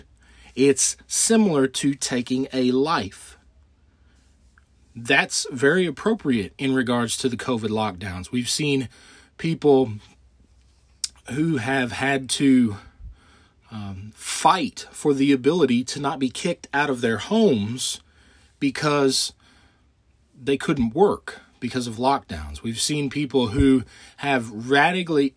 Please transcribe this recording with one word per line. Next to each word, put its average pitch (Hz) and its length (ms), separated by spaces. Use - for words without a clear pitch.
it's 135 400
similar 185 600
to 139 260
taking 131 600
a 127 180
life. 131 640
That's 135 560
very 147 340
appropriate 143 720
in 135 160
regards 120 440
to 131 100
the 117 100
covid 113 320
lockdowns. 98 640
We've 123 180
seen 139 380
people 139 540
who 156 260
have 127 340
had 135 380
to, 127 480
um, 101 460
fight - 720
for - 240
the 139 200
ability 131 500
to - 160
not 147 180
be 135 120
kicked - 440
out 143 160
of 123 120
their 113 160
homes 127 800
because 143 720
they 135 180
couldn't 123 380
work - 460
because 123 260
of 113 120
lockdowns. 107 640
We've 113 180
seen 147 260
people 131 420
who 135 340
have 131 320
radically, 143 880